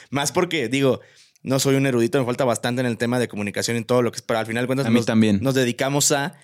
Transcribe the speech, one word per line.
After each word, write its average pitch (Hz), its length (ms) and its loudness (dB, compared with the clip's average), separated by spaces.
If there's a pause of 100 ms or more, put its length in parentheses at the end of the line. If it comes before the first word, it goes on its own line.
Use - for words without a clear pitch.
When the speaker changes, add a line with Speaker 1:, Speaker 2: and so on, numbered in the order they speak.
(100)
Speaker 1:
Más 139 200 -4
porque, 165 380 -2
digo, 135 320 2 (420)
no 135 160 -2
soy 135 160 2
un 135 120 2
erudito, 123 340 2
me 127 40 -2
falta 123 200 -2
bastante 123 380 -2
en 127 40 -2
el 117 120 -2
tema 120 200 0
de 120 80 0
comunicación 104 500 -4
y 117 60 -4
todo 123 200 2
lo 113 100 0
que - 60 -16
es, - 40 -12
pero 117 160 -2
al 110 80 -4
final 113 160 -2
de 127 60 -2
cuentas 131 180 -2
Speaker 2:
A 113 40 0
mí 113 60 4
Speaker 1:
nos, 113 100 0
Speaker 2:
también. 110 360 4
Speaker 1:
nos 131 140 0
dedicamos 135 560 0
a, 143 320 -2